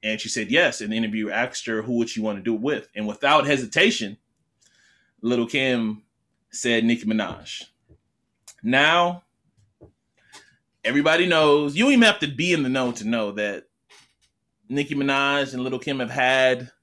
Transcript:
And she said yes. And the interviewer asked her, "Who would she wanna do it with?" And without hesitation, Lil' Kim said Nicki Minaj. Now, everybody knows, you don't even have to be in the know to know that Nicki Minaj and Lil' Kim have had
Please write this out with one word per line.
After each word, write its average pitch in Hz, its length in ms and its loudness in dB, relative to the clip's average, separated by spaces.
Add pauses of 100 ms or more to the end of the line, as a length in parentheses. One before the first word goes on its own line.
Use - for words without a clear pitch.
And 110 180 -2
she 107 80 -10
said 107 220 -4
yes. 156 320 2
And 107 100 -6
the 110 40 -2
interviewer 107 360 -4
asked 120 340 -4
her, 110 160 -4
"Who 120 160 -4
would 117 100 0
she 113 120 -8
wanna 104 220 -4
do 113 120 -2
it 107 60 -4
with?" 131 340 -4
And 107 140 -6
without 143 380 2
hesitation, 135 720 0 (1000)
Lil' 120 260 -2
Kim 120 560 -2 (500)
said 117 320 0
Nicki 117 220 0
Minaj. - 580 -6 (960)
Now, 165 640 2 (1600)
everybody 156 420 2
knows, 151 500 4
you 214 80 4
don't 277 100 4
even 240 100 8
have 208 160 4
to 151 80 -2
be 160 240 -2
in 160 100 2
the 131 60 -2
know 127 240 0
to 113 140 -10
know 110 260 -2
that 104 320 -4 (1040)
Nicki 143 260 -4
Minaj 139 600 0
and 127 100 -6
Lil' 131 160 -4
Kim 139 180 -6
have 120 120 -4
had 127 600 2 (120)